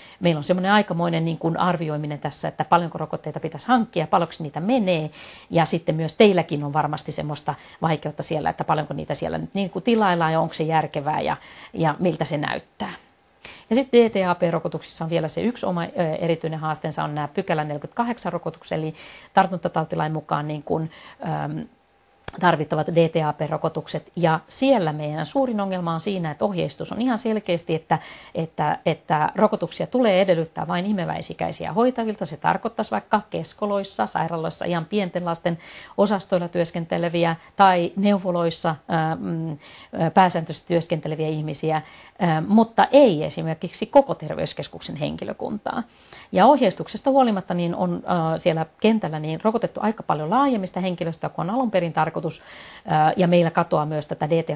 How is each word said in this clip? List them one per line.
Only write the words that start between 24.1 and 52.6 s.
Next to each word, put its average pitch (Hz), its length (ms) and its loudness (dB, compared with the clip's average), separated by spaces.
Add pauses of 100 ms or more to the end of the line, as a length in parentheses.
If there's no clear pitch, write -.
Ja 165 300 2
siellä 226 460 2
meidän 151 340 -4
suurin 247 340 -2
ongelma 180 340 -2
on 160 60 -4
siinä, 180 300 -4
että - 140 -4
ohjeistus 170 480 -4
on 220 100 -4
ihan 240 160 0
selkeästi, 202 560 -2
että, 165 240 0 (360)
että, 160 520 -2
että 156 480 0
rokotuksia - 520 0
tulee 214 340 4
edellyttää 165 460 0
vain 180 200 -2
imeväisikäisiä 165 840 -4
hoitavilta. 226 520 0
Se 147 120 -10
tarkoittaisi 196 540 0
vaikka 208 300 0 (100)
keskoloissa, 202 760 -4
sairaaloissa, 165 580 -4
ihan 170 200 0
pienten 180 400 -2
lasten 170 340 -2 (380)
osastoilla 190 520 2
työskenteleviä 170 880 0 (200)
tai 185 400 6
neuvoloissa, 180 800 0 (140)
ää, 160 320 0
mm, 165 300 -4 (420)
ää, 165 180 0
pääsääntöisesti 175 580 2
työskenteleviä 160 600 -2
ihmisiä, 156 540 -2 (360)
ää, 165 220 2
mutta 202 520 4
ei 220 320 8
esimerkiksi 165 640 -6
koko 269 280 6
terveyskeskuksen 160 800 -8
henkilökuntaa. 190 840 -6 (500)
Ja 185 140 6
ohjeistuksesta 247 640 2
huolimatta 233 440 2
niin 175 200 -2
on, 180 320 -2
ää, 160 320 0
siellä 160 280 0 (140)
kentällä 214 380 2
niin 156 260 -6
rokotettu 220 380 -2
aika 220 200 -2
paljon 151 280 -2
laajemmin 240 380 2
sitä 185 120 -6
henkilöstöä 170 500 -4
kuin 165 200 -4
on 214 40 -2
alun 254 160 0
perin 175 220 0
tarkoitus, 160 500 -2 (440)